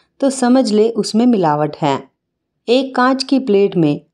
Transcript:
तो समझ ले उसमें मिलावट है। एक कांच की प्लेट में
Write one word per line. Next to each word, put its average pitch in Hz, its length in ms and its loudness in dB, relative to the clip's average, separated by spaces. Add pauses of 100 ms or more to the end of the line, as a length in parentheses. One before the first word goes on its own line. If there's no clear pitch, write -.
(220)
तो 277 100 0
समझ 247 400 0
ले 214 200 2
उसमें 220 360 -2
मिलावट 151 500 0
है। 139 200 0 (720)
एक 262 280 0
कांच 262 280 0
की 269 180 0
प्लेट 196 340 0
में 160 260 0 (120)